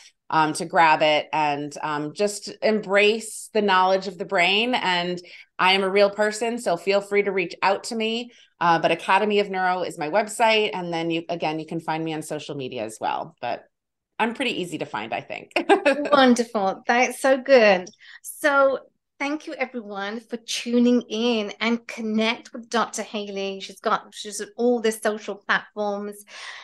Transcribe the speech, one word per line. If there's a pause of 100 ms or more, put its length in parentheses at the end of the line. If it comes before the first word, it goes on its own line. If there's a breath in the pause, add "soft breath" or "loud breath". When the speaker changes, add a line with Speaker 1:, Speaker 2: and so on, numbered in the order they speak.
(320 loud breath)
Speaker 1:
um,
to
grab
it
and,
um,
just (120)
embrace
the
knowledge
of
the
brain.
And (380 loud breath)
I
am
a
real
person,
so
feel
free
to
reach
out
to
me. (280 loud breath)
Uh,
but
Academy
of
Neuro
is
my
website.
And
then
you,
again,
you
can
find
me
on
social
media
as
well,
but (520)
I'm
pretty
easy
to
find,
I
think.
<laughs>
Speaker 2:
Wonderful.
That's
so
good. (340 loud breath)
So (400)
thank
you,
everyone,
for
tuning
in
and
connect
with
Doctor
Haley.
She's
got,
she's
on (100)
all
the
social
platforms. (380 loud breath)